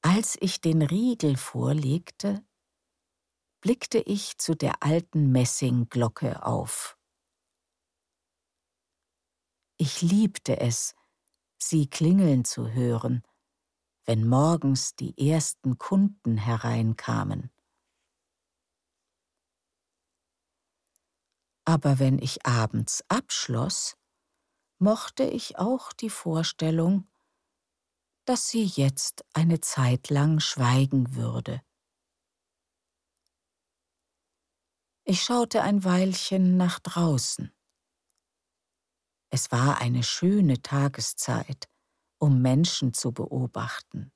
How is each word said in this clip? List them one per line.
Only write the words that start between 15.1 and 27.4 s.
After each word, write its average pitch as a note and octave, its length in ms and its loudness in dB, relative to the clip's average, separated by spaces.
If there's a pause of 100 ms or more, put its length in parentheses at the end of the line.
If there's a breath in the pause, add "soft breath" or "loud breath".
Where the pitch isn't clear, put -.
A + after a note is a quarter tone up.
ersten C#3+ 600 0
Kunden G3 600 0
hereinkamen. A2+ 1120 -2 (4000)
Aber C#3+ 360 2
wenn C3+ 200 4
ich - 260 -8
abends A2 640 -2
abschloss, - 880 -4 (840)
mochte G#3+ 440 0
ich - 340 -6
auch B3+ 360 -4
die A3+ 160 -8
Vorstellung, E3 1000 -2 (1160)